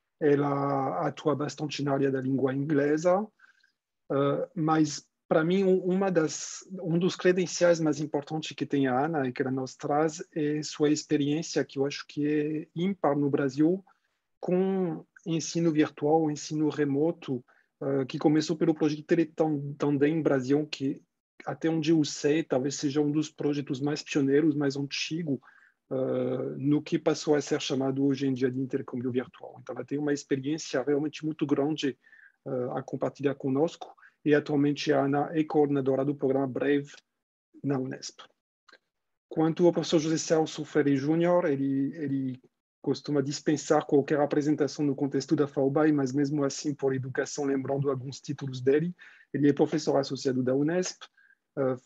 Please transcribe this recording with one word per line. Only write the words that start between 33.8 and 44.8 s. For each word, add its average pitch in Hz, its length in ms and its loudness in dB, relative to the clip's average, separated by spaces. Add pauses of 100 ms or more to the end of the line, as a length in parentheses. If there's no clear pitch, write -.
e 147 100 6
atualmente 147 560 0
a 139 140 4
Ana 143 280 0
é 156 120 0
coordenadora 139 580 2
do 139 120 0
programa 135 320 0
Brave 139 460 0 (720)
na 139 160 -2
unesp. - 440 -10 (1080)
Quanto 160 380 2
ao 170 60 6
professor 170 260 0
José 160 180 0
Celso 156 480 0
Freire 143 320 2
Júnior, 170 500 2
ele, 139 500 0
ele 135 460 -4 (400)
costuma 143 400 -2
dispensar 147 640 0
qualquer 143 340 2
apresentação 147 640 0